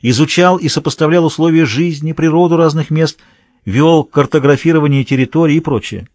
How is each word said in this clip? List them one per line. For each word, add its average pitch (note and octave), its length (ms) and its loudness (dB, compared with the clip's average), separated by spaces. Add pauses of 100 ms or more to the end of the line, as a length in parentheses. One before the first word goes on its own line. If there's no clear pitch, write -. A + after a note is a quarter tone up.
изучал D#3 560 2
и E3 100 -4
сопоставлял D#3+ 580 0
условия D#3+ 400 0
жизни, D#3 480 -4
природу E3 440 0
разных D#3 320 0
мест, D#3 300 -2 (460)
вёл D3 380 2
картографирование C#3+ 1000 0
территорий D3 540 0
и - 20 2
прочее. A2+ 560 -6